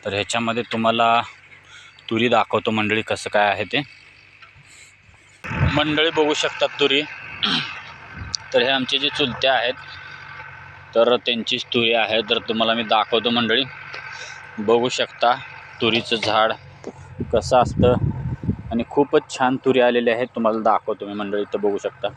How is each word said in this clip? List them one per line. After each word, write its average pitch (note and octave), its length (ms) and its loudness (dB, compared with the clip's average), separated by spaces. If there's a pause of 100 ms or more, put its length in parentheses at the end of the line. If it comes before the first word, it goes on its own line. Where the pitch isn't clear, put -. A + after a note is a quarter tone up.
तर G#2 80 -6
ह्याच्यामध्ये A2+ 500 -2 (100)
तुम्हाला A#2 500 2 (880)
तुरी A2+ 180 2
दाखवतो A2 420 2
मंडळी, G#2+ 320 0
कसं - 280 -6
काय G#2 180 4
आहे G2 160 0
ते. B2 180 -4 (1900)
मंडळी D3+ 360 2
बघू D#3 240 2
शकता D3 320 -2
तुरी. C#3 360 2 (1500)
तर B2 80 6
हे B2 60 2
आमचे C3+ 300 0
जे C#3+ 100 -2
चुलते C3+ 400 -2
आहेत, B2+ 260 2 (1200)
तर A#2 220 6
त्यांचीच A#2+ 480 -2
तुरी A#2 280 2
आहे. A2 280 2
तर A2+ 180 -2
तुम्हाला A2+ 360 0
मी A#2 80 -2
दाखवतो A2 480 0
मंडळी, A#2 340 0 (920)
बघू A#2 300 2
शकता A#2+ 460 0 (460)
तुरीचं A#2 360 2
झाड A2 360 2 (800)
कसं B2 300 2
असतं B2 320 4 (760)
आणि A#2 200 -2
खूपच - 480 0
छान C3 180 2
तुरी C3 240 2
आलेली A#2+ 300 4
आहे. A#2 140 0
तुम्हाला A2+ 340 0
दाखवतो G#2+ 480 0
मी G2+ 60 -10
मंडळी, G#2 300 -4
इथं - 180 -4
बघू G2+ 180 0
शकता. G3+ 380 -6